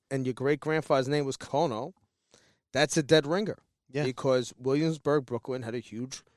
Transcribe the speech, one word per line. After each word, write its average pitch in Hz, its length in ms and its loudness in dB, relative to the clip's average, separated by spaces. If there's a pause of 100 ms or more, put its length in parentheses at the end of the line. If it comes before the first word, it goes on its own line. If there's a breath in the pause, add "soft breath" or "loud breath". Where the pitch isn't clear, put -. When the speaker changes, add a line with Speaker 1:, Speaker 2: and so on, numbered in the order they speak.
(120)
Speaker 1:
and 135 160 -2
your 123 60 -2
great-grandfather's 143 720 0
name 147 180 0
was 131 120 -4
Kono, 143 560 -4 (800 soft breath)
that's 147 240 0
a 156 60 4
dead 147 220 6
ringer. 180 340 -4 (300)
Speaker 2:
Yeah. 139 140 -2
Speaker 1:
Because 127 540 0
Williamsburg, 147 680 0
Brooklyn 127 380 -6
had 113 100 -8
a 123 60 -6
huge 120 440 -10 (140)